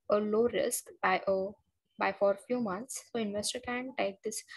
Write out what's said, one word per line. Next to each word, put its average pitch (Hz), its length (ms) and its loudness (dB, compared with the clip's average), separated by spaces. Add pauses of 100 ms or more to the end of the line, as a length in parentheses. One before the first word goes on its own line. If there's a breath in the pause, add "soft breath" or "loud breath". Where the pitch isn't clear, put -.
(120)
a 208 60 6
low 214 360 4
risk - 300 0 (180)
by 185 260 2
a, 190 200 2 (500)
by 196 220 0
for 202 140 6
a 196 120 -16
few 247 160 -2
months. 214 500 -6
So 233 80 -4
investor 208 460 -4
can 247 320 -6
take 196 240 -2
this, - 220 -8 (140 loud breath)